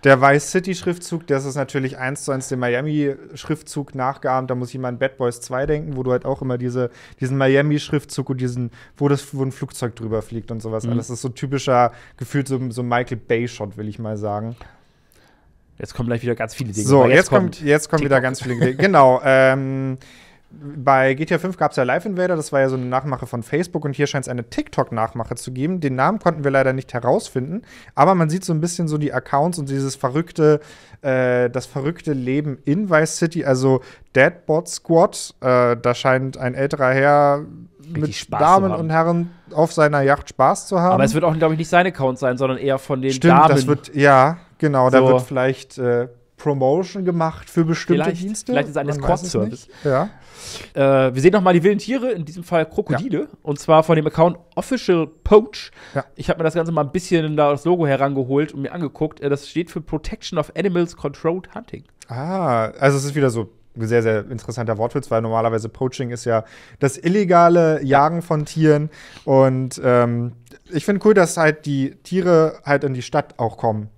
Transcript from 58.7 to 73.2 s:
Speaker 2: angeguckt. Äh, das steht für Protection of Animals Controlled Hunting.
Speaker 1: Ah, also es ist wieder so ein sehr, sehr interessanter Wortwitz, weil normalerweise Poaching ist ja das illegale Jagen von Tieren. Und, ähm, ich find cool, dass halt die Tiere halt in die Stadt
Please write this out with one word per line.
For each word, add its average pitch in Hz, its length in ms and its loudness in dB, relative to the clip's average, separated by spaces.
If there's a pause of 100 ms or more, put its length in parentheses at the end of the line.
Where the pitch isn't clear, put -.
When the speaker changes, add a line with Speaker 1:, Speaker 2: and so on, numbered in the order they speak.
Speaker 2:
angeguckt. 151 480 -6
Äh, 143 80 -4
das 139 200 -4
steht 175 220 -6
für - 80 -8
Protection - 580 -10
of 151 200 -4
Animals 175 400 -2
Controlled 165 580 -6
Hunting. - 300 -16 (240)
Speaker 1:
Ah, 135 560 -2 (140)
also 139 180 4
es 135 80 -4
ist 143 100 -6
wieder 139 140 2
so 113 200 -4 (280)
ein 113 100 -6
sehr, 117 160 2
sehr 110 260 0
interessanter 117 480 -6
Wortwitz, 120 320 -4
weil 113 120 0
normalerweise 113 480 -2
Poaching 127 420 -6
ist 120 140 -10
ja 113 180 0 (360)
das 139 180 -2
illegale 170 840 4
Jagen 143 400 2
von 151 240 -2
Tieren. 151 440 2 (340)
Und, 131 600 2
ähm, 120 500 2 (360)
ich 160 160 -4
find 202 200 -2
cool, 214 80 6
dass 180 240 2
halt 156 280 0
die 139 260 -2 (120)
Tiere 170 640 2
halt 143 180 0
in 135 100 -2
die 127 80 -8
Stadt - 360 -4